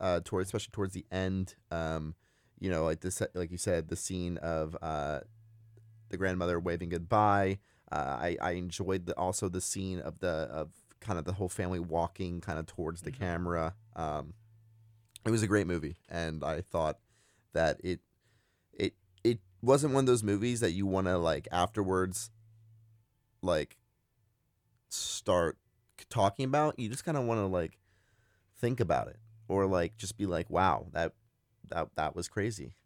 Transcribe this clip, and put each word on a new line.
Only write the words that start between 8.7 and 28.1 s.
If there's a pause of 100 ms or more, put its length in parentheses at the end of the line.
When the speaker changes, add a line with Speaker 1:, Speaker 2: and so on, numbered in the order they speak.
Speaker 1:
the,
also
the
scene
of
the,
of (320)
kind
of
the
whole
family
walking
kind
of
towards
the
Speaker 2:
Mm-hmm.
Speaker 1:
camera. (220)
Um, (920)
it
was
a
great
movie, (140)
and
I
thought (560)
that
it, (720)
it, (320)
it (240)
wasn't
one
of
those
movies
that
you
wanna,
like,
afterwards, (1120)
like, (1120)
start (420)
c-,
talking
about.
You
just
kinda
wanna,
like, (800)